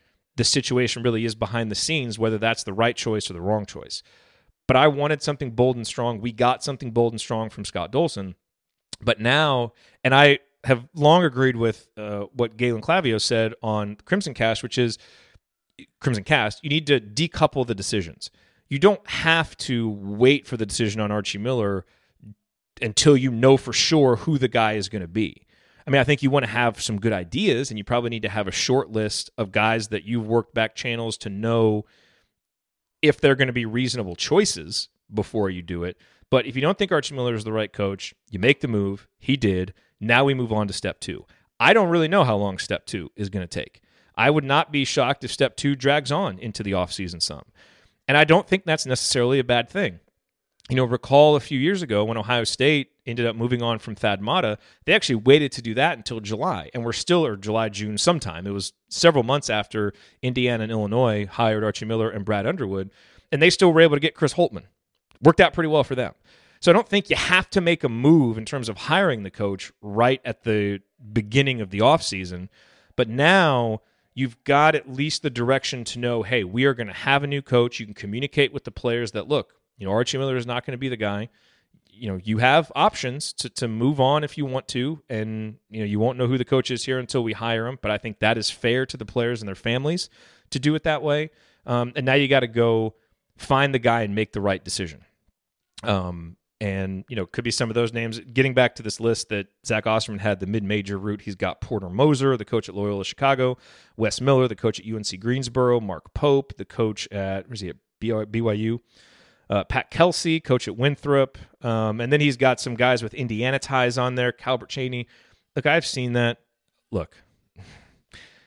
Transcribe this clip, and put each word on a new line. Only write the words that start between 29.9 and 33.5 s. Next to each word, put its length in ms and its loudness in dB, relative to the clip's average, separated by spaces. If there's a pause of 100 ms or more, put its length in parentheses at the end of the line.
you've 220 -4
worked 260 0
back 220 0
channels 420 -6
to 120 -10
know 540 2 (1160)
if 180 4
they're 140 6
gonna 180 0